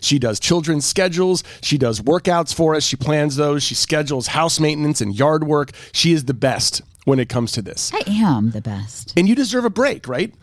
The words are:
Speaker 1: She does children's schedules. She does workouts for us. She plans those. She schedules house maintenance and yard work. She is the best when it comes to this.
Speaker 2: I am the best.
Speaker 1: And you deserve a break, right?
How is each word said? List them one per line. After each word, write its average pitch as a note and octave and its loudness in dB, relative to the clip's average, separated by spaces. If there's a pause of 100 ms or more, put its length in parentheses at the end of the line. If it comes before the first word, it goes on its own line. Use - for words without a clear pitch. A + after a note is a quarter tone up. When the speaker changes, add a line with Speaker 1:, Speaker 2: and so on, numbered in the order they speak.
Speaker 1:
She C#3+ 2
does A2+ -2
children's D#3 0
schedules. F#3 0 (200)
She D3 0
does A#2 0
workouts E3+ 2
for D#3+ 2
us. D3+ 0
She - -2
plans D3 0
those. D3 0
She - -4
schedules D3 -2
house D#3+ 0
maintenance D3+ 0
and G#2 -2
yard D#3 2
work. D3 0 (220)
She E3 2
is D3+ 2
the C#3 0
best - -2 (220)
when C#3 4
it B2 0
comes A#2+ -2
to A2+ -4
this. - -8
Speaker 2:
I A4 -2
am G#3 2
the G#3 -6
best. - -8
Speaker 1:
And F3 4
you A3 4
deserve B3 0
a A#3 0
break, A3 -2
right? B2+ -4